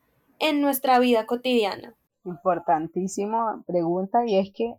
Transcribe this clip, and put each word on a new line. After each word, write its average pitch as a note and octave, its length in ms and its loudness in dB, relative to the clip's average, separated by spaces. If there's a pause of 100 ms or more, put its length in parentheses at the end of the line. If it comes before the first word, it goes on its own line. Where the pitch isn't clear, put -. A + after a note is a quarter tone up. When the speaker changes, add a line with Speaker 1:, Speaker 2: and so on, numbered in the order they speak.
(380)
Speaker 1:
en D4 220 0
nuestra C4 380 2
vida A#3+ 260 4
cotidiana? A#3+ 720 -2 (300)
Speaker 2:
Importantísima F#3 1400 -2
pregunta, F3+ 600 0
y G3+ 100 0
es G3 160 0
que A#3 260 -6